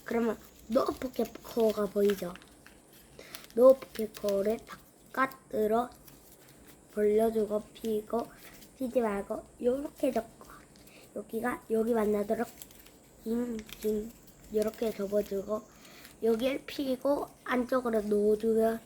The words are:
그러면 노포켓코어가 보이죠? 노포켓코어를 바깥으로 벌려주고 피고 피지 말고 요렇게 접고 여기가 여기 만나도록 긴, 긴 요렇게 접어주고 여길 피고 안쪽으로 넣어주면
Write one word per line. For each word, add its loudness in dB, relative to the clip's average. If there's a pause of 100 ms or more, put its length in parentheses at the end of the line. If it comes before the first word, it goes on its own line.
그러면 0 (300)
노포켓코어가 -2
보이죠? 0 (1200)
노포켓코어를 4 (520)
바깥으로 -2 (1040)
벌려주고 2 (100)
피고 -4 (500)
피지 -2
말고 -4 (180)
요렇게 0
접고 -6 (680)
여기가 -6
여기 2
만나도록 0 (760)
긴, -2 (220)
긴 -4 (420)
요렇게 -2
접어주고 -2 (600)
여길 0
피고 -2 (160)
안쪽으로 0
넣어주면 2